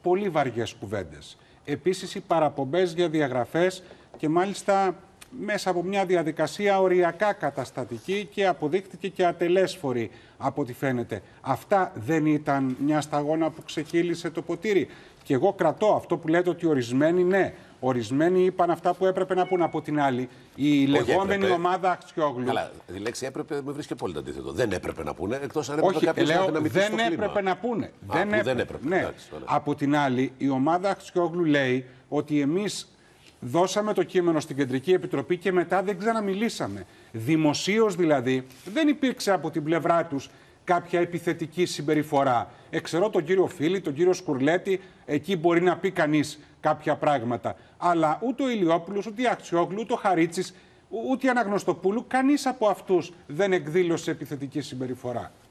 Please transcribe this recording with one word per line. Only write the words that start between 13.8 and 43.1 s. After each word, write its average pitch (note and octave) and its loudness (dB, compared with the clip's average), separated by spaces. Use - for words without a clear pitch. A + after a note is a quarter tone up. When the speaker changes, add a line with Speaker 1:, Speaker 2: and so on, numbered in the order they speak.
Speaker 1:
το D#3+ -8
ποτήρι; E3+ 0
Και C#3+ 0
εγώ - 4
κρατώ F3 2
αυτό D3 -2
που D#3+ -6
λέτε F3 4
ότι E3 -2
ορισμένοι, D3 4
ναι, F3+ 2
ορισμένοι C3+ 2
είπαν F3+ 2
αυτά F3+ 0
που F#3+ 0
έπρεπε F#3 0
να F3+ 2
πούν. F3+ 0
Από D#3 0
την D3+ -2
άλλη, B2+ 0
η - -4
Speaker 2:
Όχι C#3 4
Speaker 1:
λεγόμενη E3+ 4
Speaker 2:
έπρεπε. G3 2
Speaker 1:
ομάδα F3+ 0
Αξιόγλου C#3+ -2
Speaker 2:
Καλά, G2+ -2
η G2 -8
λέξη A#2 -6
έπρεπε C#3+ -6
με C#3+ -8
βρίσκει C#3+ -8
απόλυτα G#2+ -6
αντίθετο. C2+ -10
Δεν G#2 0
έπρεπε E2+ -6
να C#2+ -6
πούνε, G2+ -6
εκτός C#3 -6
αν D3+ -4
έπρεπε F3 2
Speaker 1:
Όχι, D#3 2
Speaker 2:
κάποιος D#3+ 2
να D#3+ 2
Speaker 1:
λέω, F#3 2
Speaker 2:
δυναμητήσει D#3 0
Speaker 1:
δεν - -2
Speaker 2:
το A3 -4
κλίμα. G#3 0
Speaker 1:
έπρεπε G3+ -2
να F#3+ 0
πούνε. A3 -4
Speaker 2:
Α, - -14
Speaker 1:
Δεν B2 0
Speaker 2:
που G#3 -2
Speaker 1:
έπρεπε. G#3+ 2
Speaker 2:
δεν B2 0
έπρεπε. G#2 -4
Speaker 1:
Ναι. F#3 2
Speaker 2:
Εντάξει, - -6
ωραία. - -12
Speaker 1:
Από D3 0
την C#3+ 0
άλλη, C3 0
η C#3 0
ομάδα D#3+ 2
Αξιόγλου F3 -2
λέει C3 2
ότι D3 0
εμείς F3 -2
δώσαμε F#3 0
το F#3+ 2
κείμενο E3+ 2
στην C#3+ -8
Κεντρική C3 0
Επιτροπή - 0
και F3+ -2
μετά F3+ 2
δεν F#3+ -4
ξαναμιλήσαμε. G3 -2
Δημοσίως D#3 2
δηλαδή, C3 2
δεν D4+ 2
υπήρξε B3 0
από D#3+ -2
την D#3+ -4
πλευρά E3 2
τους C#3 -8
κάποια F3 0
επιθετική E3+ -2
συμπεριφορά. C#3+ 0
Εξαιρώ E3 0